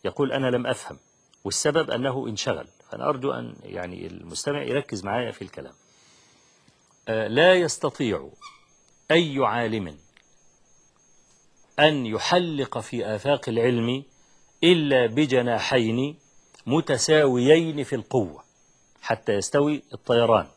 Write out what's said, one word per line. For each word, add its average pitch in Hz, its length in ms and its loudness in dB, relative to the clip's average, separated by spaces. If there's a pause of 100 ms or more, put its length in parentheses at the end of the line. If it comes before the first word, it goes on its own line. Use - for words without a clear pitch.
يقول: 123 280 -2
"أنا 135 140 -2
لم 120 200 -2
أفهم"، - 320 -8 (460)
والسبب 147 460 -2
أنه 127 360 -4
انشغل. 104 420 -6 (220)
فأنا 123 180 -6
أرجو 135 240 -2
أن 120 300 -8
يعني 90 440 -12
المستمع 87 560 -8
يركز 123 420 -6
معايا 113 260 -4
في - 120 -14
الكلام. 69 300 -14 (1400)
آه، 110 200 -2
لا 160 260 6
يستطيع 123 760 -2 (800)
أي 156 300 2
عالم 110 580 -2 (1800)
أن 147 280 4
يحلق 143 720 -2
في 113 280 -6
آفاق 131 420 -2
العلم 120 560 0 (600)
إلا 147 420 4
بجناحين 123 1120 0 (480)
متساويين 147 1160 4
في 139 100 -4
القوة 101 500 -4 (580)
حتى - 300 -4
يستوي 147 500 0 (120)
الطيران. 117 640 4